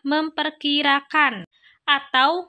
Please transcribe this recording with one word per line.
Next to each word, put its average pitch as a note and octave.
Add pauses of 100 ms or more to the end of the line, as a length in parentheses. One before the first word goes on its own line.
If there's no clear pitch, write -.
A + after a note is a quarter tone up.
memperkirakan D4 (400)
atau C#4+